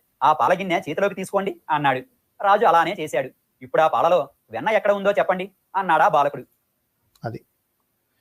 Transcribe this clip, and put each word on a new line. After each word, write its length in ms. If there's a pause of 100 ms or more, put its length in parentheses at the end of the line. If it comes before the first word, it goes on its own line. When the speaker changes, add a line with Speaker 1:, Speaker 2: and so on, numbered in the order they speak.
(220)
Speaker 1:
ఆ 100
పాల 260
గిన్నె 220
చేతిలోకి 340
తీసుకోండి" 460 (100)
అన్నాడు. 280 (460)
రాజు 220
అలానే 340
చేశాడు. 300 (320)
"ఇప్పుడు 200
ఆ 40
పాలలో 420 (220)
వెన్న 180
ఎక్కడ 240
ఉందో 180
చెప్పండి" 420 (240)
అన్నాడు 260
ఆ 60
బాలకుడు. 360 (800)
Speaker 2:
అది. 200 (760)